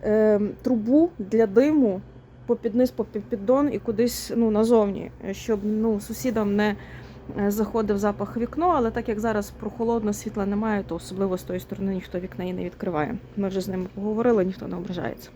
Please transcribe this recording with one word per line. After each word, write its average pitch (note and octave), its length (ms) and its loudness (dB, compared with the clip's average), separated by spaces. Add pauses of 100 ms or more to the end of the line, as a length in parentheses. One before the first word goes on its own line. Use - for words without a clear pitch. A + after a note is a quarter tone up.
е, G#3+ 380 4 (220)
трубу B3+ 560 4
для A3 280 4
диму A#3 540 4 (460)
попід A3+ 280 -2
низ, B3 160 4
попід G#3 340 -6
піддон B3 480 2
і - 60 -4
кудись, A#3 580 -2
ну, A3+ 140 4
назовні, G#3+ 600 2 (220)
щоб, G3+ 300 -4
ну, G#3+ 380 0
сусідам G#3+ 560 -2
не, G#3 200 2 (640)
е, G3+ 120 2
заходив G#3 480 0
запах G3+ 380 -2
в A#3 40 -2
вікно, D4+ 360 0
але A#3 140 2
так A#3 180 -4
як G#3+ 120 -2
зараз G#3+ 300 -2
прохолодно, A3 640 -2
світла G#3 340 -4
немає, G#3 420 0
то E3 60 -4
особливо F#3 440 -4
з F#3 40 -8
тої F3+ 180 -6
сторони G3 340 -4
ніхто F3+ 260 -6
вікна F3+ 240 -8
і F3+ 80 -4
не F3+ 120 -4
відкриває. F3 520 -2 (200)
Ми G3 120 0
вже F#3+ 120 -2
з F#3+ 80 -4
ними F#3 260 -4
поговорили, G#3+ 500 2
ніхто F#3 240 -6
не F3+ 80 -6
ображається. F3 600 -8